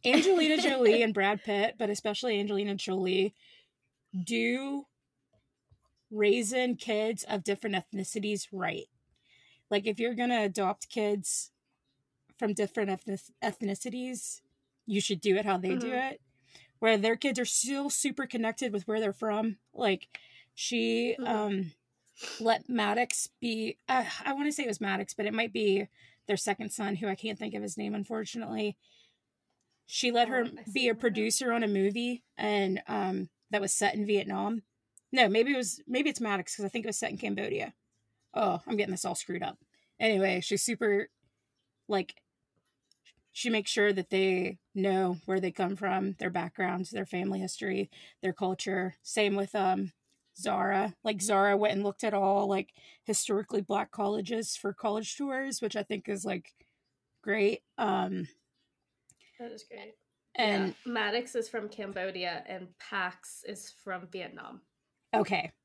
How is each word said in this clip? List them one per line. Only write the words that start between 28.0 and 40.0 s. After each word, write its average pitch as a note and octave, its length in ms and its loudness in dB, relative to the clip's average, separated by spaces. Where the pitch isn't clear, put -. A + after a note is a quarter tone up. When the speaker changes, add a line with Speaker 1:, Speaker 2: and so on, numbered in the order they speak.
Speaker 1:
She - 260 -2
let A#3+ 160 4
her B3 180 0
Speaker 2:
Oh, B3 40 -6
I A3+ 60 -18
see G#3+ 80 -12
Speaker 1:
be B3+ 160 2
a A3+ 40 2
Speaker 2:
what A3+ 80 -4
Speaker 1:
producer A3+ 520 0
on A#3 100 2
a G#3+ 40 2
movie, G#3 560 0
and, G3 500 0
um, F#3+ 420 -2
that G#3 100 0
was F#3+ 120 0
set - 220 2
in G#3 100 0
Vietnam. G3+ 580 0
No, B3+ 160 6
maybe A#3 260 4
it C4+ 40 2
was, A#3+ 300 -4
maybe C#4 220 2
it's A#3+ 120 -4
Maddox, G3+ 340 -2
'cause G3+ 100 -6
I F#3+ 40 -2
think A3+ 160 -4
it A3 40 -2
was G3+ 80 -4
set - 140 -2
in G3+ 60 -8
Cambodia. - 560 -4
Oh, F#3 320 2
I'm G#3+ 120 -2
getting G3+ 140 0
this F#3 120 -4
all F3+ 120 -2
screwed F3 280 -6
up. - 140 -8
Anyway, F#3+ 400 4